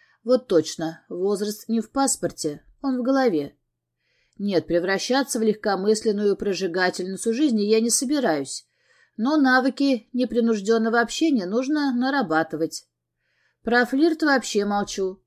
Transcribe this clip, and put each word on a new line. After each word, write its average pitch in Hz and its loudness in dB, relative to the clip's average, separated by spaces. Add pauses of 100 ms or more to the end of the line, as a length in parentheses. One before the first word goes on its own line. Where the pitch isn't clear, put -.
(240)
Вот 247 2
точно, 165 -2
возраст 202 -4
не 226 0
в 220 -8
паспорте, 185 -4 (180)
он 262 -2
в 240 -2
голове. 233 0 (840)
Нет, 196 0
превращаться 196 0
в 220 0
легкомысленную 208 0
прожигательницу 185 -2
жизни 240 2
я 214 2
не 233 0
собираюсь, 233 -2 (500)
но 277 0
навыки 262 2
непринуждённого 226 0
общения 233 0
нужно 262 -2
нарабатывать. 165 -2 (800)
Про 240 2
флирт 311 0
вообще 254 2
молчу. 202 -4